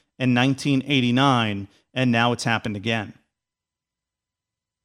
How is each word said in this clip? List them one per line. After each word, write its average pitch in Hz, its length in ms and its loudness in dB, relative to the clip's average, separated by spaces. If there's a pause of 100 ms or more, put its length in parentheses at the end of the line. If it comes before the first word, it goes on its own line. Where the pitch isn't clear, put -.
(200)
and 127 140 2
nineteen 131 520 0
eighty-nine, 120 800 0 (260)
and 127 180 0
now 117 200 2
it's 117 120 -6
happened 110 320 -2
again." 107 380 -6 (1700)